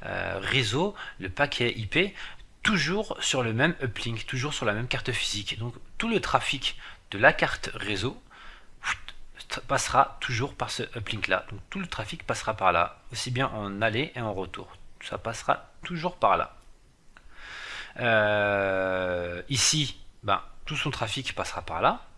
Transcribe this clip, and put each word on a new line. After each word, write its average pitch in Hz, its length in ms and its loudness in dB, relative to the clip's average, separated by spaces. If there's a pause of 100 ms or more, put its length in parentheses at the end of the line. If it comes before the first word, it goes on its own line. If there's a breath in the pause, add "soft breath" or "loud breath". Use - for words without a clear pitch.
euh, 92 360 -4
réseau, 135 540 2 (240 loud breath)
le 92 80 -4
paquet 131 500 2
I 113 80 -4
P, 185 300 0 (480 loud breath)
toujours 196 580 2
sur 131 220 2
le 113 80 0
même 143 280 4
uplink, 117 460 -4
toujours 139 280 -2
sur - 120 -2
la 104 60 4
même 110 160 -2
carte 127 240 -2
physique. - 440 -2
Donc 117 200 -6 (220)
tout 226 100 0
le 220 120 2
trafic - 560 0 (360 loud breath)
de 101 60 -4
la 131 140 10
carte - 420 0
réseau - 460 -2 (1500 loud breath)
passera - 520 4
toujours 127 360 -2
par - 160 -4
ce - 100 -4 (160)
uplink 104 300 -2
là. 92 240 4
Donc 104 80 -10 (100)
tout - 80 -8
le 185 80 -6
trafic - 380 -8
passera - 320 -2
par 92 160 6
là, 85 280 4 (120)
aussi 120 180 -4
bien 127 200 2
en 101 320 -4
aller 113 340 2
et 123 40 -6
en 110 140 -2
retour. 92 420 -8 (240)
Ça - 160 -8
passera - 540 0 (140)
toujours 175 320 -4
par 98 200 6
là. - 200 0 (1400 loud breath)
Euh, 95 1500 4
ici, 143 500 2 (240)
ben, 101 200 2 (240)
tout 151 100 -4
son 143 140 -2
trafic 120 440 -4
passera - 280 -4
par 85 180 -4
là. 175 260 2 (120)